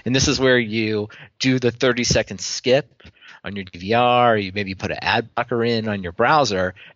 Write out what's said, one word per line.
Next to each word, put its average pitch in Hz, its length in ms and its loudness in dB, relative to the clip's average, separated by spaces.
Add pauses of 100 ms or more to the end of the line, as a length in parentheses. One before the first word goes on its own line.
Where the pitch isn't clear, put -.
And 123 100 0
this 135 120 2
is 127 120 -2
where 127 200 4
you 107 500 -2 (300)
do 131 180 2
the 123 140 0
thirty-second 120 680 0
skip - 640 -2 (400)
on 98 120 -10
your 98 100 -10
D 90 140 -18
V 95 160 -4
R, 123 420 4
you 98 160 -4
maybe 98 220 -6
put 92 160 -8
an - 100 -8
ad 113 320 -2
blocker 120 300 -4
in 113 260 -2
on 101 140 -6
your 87 80 -8
browser 113 640 0 (200)